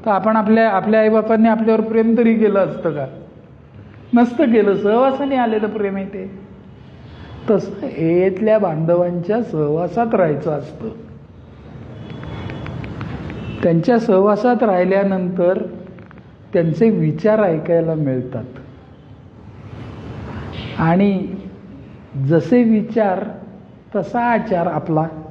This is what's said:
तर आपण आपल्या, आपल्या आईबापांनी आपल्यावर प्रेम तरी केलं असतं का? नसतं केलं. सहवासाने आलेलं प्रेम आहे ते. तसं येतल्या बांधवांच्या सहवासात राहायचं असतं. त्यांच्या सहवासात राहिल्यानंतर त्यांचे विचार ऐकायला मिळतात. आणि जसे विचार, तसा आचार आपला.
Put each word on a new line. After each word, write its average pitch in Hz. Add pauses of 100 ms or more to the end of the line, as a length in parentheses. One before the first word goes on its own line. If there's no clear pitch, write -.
तर 220
आपण 202
आपल्या, 220
आपल्या 208
आईबापांनी 220
आपल्यावर 220
प्रेम 220
तरी 233
केलं 202
असतं 165
का? 143 (1080)
नसतं 240
केलं. 208
सहवासाने 262
आलेलं 220
प्रेम 208
आहे 196
ते. 190 (1080)
तसं 196 (100)
येतल्या 185
बांधवांच्या 175
सहवासात 165
राहायचं 156
असतं. - (2750)
त्यांच्या 175
सहवासात 214
राहिल्यानंतर 185 (920)
त्यांचे 170
विचार 208
ऐकायला 165
मिळतात. 131 (2250)
आणि 180 (1000)
जसे 170
विचार, 208 (720)
तसा 240
आचार 226
आपला. 156 (240)